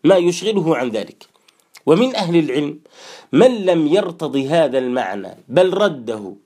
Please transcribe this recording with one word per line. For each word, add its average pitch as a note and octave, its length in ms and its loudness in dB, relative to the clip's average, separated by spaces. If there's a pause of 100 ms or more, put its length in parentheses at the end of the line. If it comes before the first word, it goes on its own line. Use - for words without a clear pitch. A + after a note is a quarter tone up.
ما F3+ 120 6
يشغله F3 600 0
عن B2 120 -4
ذلك. G#2+ 380 -10 (600)
ومن A#3 300 2
أهل F3 200 -2
العلم D3 420 -2 (540)
من A3 320 4
لم E3+ 220 2
يرتض E3 500 -2
هذا C#3 420 0
المعنى G2+ 720 -6
بل F#3 260 2
رده A#2 600 -4 (120)